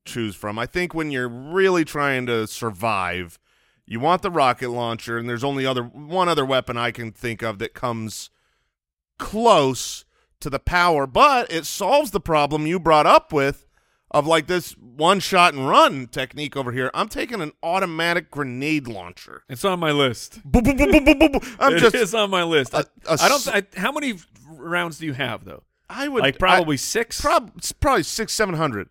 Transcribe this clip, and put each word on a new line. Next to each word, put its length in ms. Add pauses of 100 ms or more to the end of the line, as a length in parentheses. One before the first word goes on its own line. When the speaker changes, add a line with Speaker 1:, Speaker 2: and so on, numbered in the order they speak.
Speaker 1:
choose 300
from. 240
I 80
think 280
when 180
you're 160
really 560
trying 420
to 220
survive, 920 (480)
you 120
want 240
the 80
rocket 400
launcher, 480
and 100
there's 140
only 240
other, 160
one 460
other 160
weapon 320
I 160
can 180
think 320
of 160
that 160
comes 560 (880)
close 840 (360)
to 100
the 80
power, 480
but 460
it 140
solves 440
the 100
problem 460
you 140
brought 260
up 260
with, 340 (440)
of, 160
like, 200
this 260
one 480
shot 340
and 140
run 380
technique 500
over 160
here. 220
I'm 140
taking 320
an 120 (100)
automatic 680
grenade 580
launcher. 600
Speaker 2:
It's 160
on 140
my 140
list. 520
Speaker 1:
Boom, 200
boom, 120
boom, 140
boom, 140
boom, 140
boom, 140
boom. 280
I'm 160
Speaker 2:
It 40
Speaker 1:
just 140
Speaker 2:
is 200
on 160
my 120
list. 320
Speaker 1:
a, 40
Speaker 2:
I, 20 (340)
Speaker 1:
a 80
Speaker 2:
I 60
don't. 180
Speaker 1:
s- 20
Speaker 2:
I, 140 (140)
how 160
many 220 (340)
rounds 500
do 80
you 60
have 320
though? 180 (260)
Speaker 1:
I 200
would 140
Speaker 2:
Like, 160
probably 360
Speaker 1:
I, 20
Speaker 2:
six? 440
Speaker 1:
prob-, 380
s-, 140
probably 320
six, 280
seven 240
hundred 340